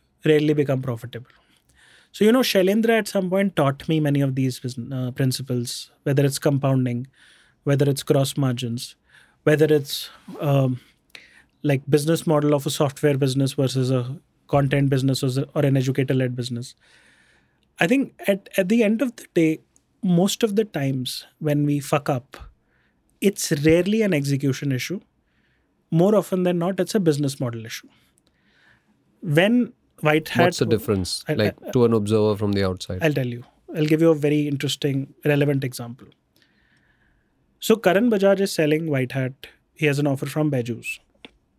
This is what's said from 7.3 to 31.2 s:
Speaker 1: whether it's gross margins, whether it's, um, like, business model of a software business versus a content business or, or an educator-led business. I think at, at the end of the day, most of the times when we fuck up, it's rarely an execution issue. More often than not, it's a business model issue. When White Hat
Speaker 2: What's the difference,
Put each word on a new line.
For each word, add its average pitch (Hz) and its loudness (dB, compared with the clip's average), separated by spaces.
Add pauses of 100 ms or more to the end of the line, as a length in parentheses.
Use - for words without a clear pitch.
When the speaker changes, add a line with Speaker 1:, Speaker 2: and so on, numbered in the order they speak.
Speaker 1:
whether 143 2
it's 139 -2
gross 139 0
margins, 123 -4 (480)
whether 151 4
it's, 147 0 (320)
um, 135 0 (800)
like, 139 0
business 151 2
model 147 2
of 143 0
a - -2
software 143 0
business 135 0
versus 131 0
a 127 -4 (300)
content 139 2
business 135 0
or, 131 -2 (100)
or 143 0
an 139 2
educator-led 131 -2
business. 123 -8 (1040)
I - 2
think 269 0 (140)
at, 196 -2
at 196 2
the 226 4
end 220 2
of 247 -4
the - -20
day, 156 2 (440)
most 180 2
of 208 0
the 220 0
times 135 -6 (140)
when 147 0
we 143 0
fuck 139 -4
up, 131 -6 (880)
it's 196 0 (100)
rarely 175 4
an 196 2
execution 139 -2
issue. 160 -6 (920)
More 180 4
often 185 0
than 175 0
not, 185 -4
it's 175 -4
a 226 2
business 147 0
model 117 -6
issue. - -14 (1300)
When 208 2 (280)
White 156 2
Hat 170 4
Speaker 2:
What's 180 0
the 127 2
difference, 104 0